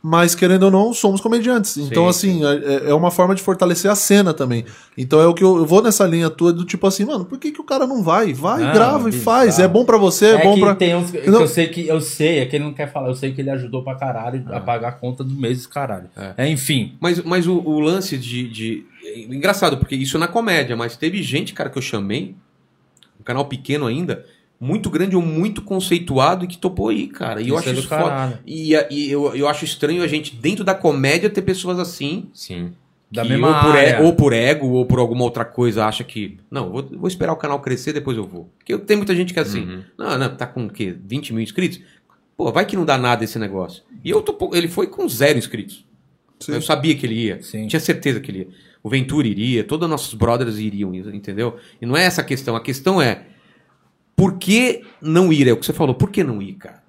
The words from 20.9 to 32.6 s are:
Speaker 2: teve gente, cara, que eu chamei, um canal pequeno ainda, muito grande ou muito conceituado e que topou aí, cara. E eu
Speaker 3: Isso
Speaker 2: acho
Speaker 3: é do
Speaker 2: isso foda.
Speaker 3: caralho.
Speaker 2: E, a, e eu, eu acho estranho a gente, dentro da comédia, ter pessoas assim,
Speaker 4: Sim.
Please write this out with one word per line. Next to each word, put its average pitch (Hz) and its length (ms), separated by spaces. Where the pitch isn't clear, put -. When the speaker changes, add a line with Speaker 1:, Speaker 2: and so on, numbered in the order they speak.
Speaker 2:
teve 175 280
gente, 131 280
cara, - 160
que - 80
eu 131 60
chamei, 107 540
um - 40
canal 131 220
pequeno 135 400
ainda, 139 380
muito 139 300
grande 180 240
ou 175 80
muito 165 400
conceituado 175 840
e 180 40
que 180 100
topou 175 300
aí, - 180
cara. 107 340
E 117 80
eu 135 60
Speaker 3:
Isso 160 60
Speaker 2:
acho 160 80
Speaker 3:
é 131 60
do 131 40
Speaker 2:
isso 135 100
foda. 156 140
Speaker 3:
caralho. 131 420
Speaker 2:
E, 156 300
a, 151 160
e 143 180
eu, 143 280
eu 143 100
acho 147 180
estranho 160 380
a 165 60
gente, 151 260
dentro 165 300
da 190 100
comédia, 160 560
ter 202 120
pessoas 180 360
assim, 156 560
Speaker 4:
Sim. 87 380